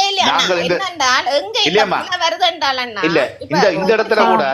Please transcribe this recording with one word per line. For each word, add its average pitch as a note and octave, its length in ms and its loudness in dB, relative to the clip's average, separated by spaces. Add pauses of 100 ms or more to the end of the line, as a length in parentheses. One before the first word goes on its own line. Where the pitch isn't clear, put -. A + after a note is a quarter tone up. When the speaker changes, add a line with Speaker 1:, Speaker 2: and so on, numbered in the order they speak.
Speaker 1:
இல்ல, F#4+ 140 -2
அண்ணா, C4 120 2
Speaker 2:
நாங்கள் - 280 0
இந்த - 140 0
Speaker 1:
என்னென்றால், D4+ 560 0
எங்க F#4+ 260 -2
இந்த - 80 -2
Speaker 2:
இல்லையம்மா. F#4+ 360 2
Speaker 1:
பிள்ளை - 200 -6
வருதுன்றால் E4 640 -2
அண்ணா, A3 180 -8
Speaker 2:
இல்ல, E3 180 2 (200)
Speaker 1:
இப்ப C#4 160 -10
Speaker 2:
இந்த, B3 160 4
இந்த F#3 240 0
இடத்துல G#3+ 280 2
Speaker 1:
ஆ. A#3 80 4
Speaker 2:
கூட, A3 220 2